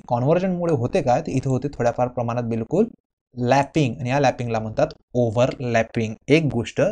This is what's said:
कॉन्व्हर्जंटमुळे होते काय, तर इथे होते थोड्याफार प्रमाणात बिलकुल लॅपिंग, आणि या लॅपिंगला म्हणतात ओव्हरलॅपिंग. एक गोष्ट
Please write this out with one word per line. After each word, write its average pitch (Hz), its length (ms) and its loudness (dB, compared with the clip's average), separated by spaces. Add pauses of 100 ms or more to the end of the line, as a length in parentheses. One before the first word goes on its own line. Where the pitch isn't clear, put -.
कॉन्व्हर्जंटमुळे 170 680 0
होते 127 280 0
काय, 131 200 2
तर - 100 -8
इथे 131 180 -2
होते 131 180 -2
थोड्याफार 123 400 0
प्रमाणात 120 360 -4
बिलकुल 117 420 0 (520)
लॅपिंग, 131 640 2
आणि 123 100 -4
या 135 100 2
लॅपिंगला 123 400 0
म्हणतात 110 280 0 (260)
ओव्हरलॅपिंग. 120 1000 0 (140)
एक 156 160 6
गोष्ट 120 380 -2 (100)